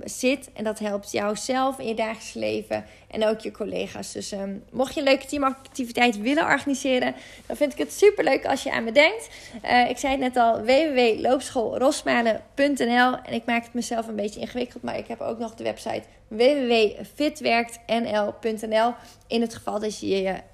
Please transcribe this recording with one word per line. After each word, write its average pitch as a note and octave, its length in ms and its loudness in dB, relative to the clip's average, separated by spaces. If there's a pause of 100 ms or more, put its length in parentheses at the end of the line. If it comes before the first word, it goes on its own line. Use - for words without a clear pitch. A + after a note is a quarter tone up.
zit. C4 500 -2
En G#3+ 100 -10
dat G#3+ 160 -4
helpt G3+ 320 -4
jou G#3 240 -2
zelf C4 440 -2
in - 80 -6
je A3+ 60 -2
dagelijks A3 400 -6
leven G#3+ 520 -4 (260)
en G#3+ 160 0
ook A3 120 0
je G#3+ 120 -8
collega's. G3 600 -8
Dus, G3+ 200 -10
ehm, G3 240 -8 (160)
mocht C4 220 -2
je E4 60 -4
een C#4+ 60 -2
leuke C4+ 200 4
teamactiviteit B3 960 -2
willen C#4+ 220 2
organiseren, C4 720 0 (300)
dan - 100 -6
vind C#4+ 160 2
ik - 60 -14
het D4 160 -4
superleuk G4 520 4
als - 180 0
je - 80 -4
aan A#3+ 120 -2
me A3+ 80 -4
denkt. E4 380 4 (320)
Eh, A#3+ 280 4
ik B3+ 80 -4
zei C#4 140 -2
het C4+ 100 0
net B3+ 160 0
al, A3+ 240 4
w G#3+ 60 -4
w C#4+ 280 4
w A#3+ 260 4
loopschoolrosmalen B3 1200 0 (120)
punt C#4 260 2
n A#3+ 200 2
l. B3+ 240 4
En - 100 -8
ik A#3 120 -4
maak A#3 180 0
het - 100 -20
mezelf A3+ 340 -4
een A3 80 -8
beetje G#3 240 -4
ingewikkeld, B3 440 -8
maar A#3 140 -6
ik - 100 -8
heb - 140 -10
ook A2+ 180 -6
nog A#3 160 -8
de - 80 -14
website A2 400 -6 (240)
w G#3+ 100 -10
w C4 300 4
w A3 380 2 (100)
fitwerktnl A#3 1200 -2
punt A3 220 -4
n A3 140 -4
l. A#3 180 4 (340)
In A#3 140 0
het A3+ 140 -2
geval G#3 240 -6
dat G#3 200 -6
je G#3 80 -6
je F#3+ 280 0 (180)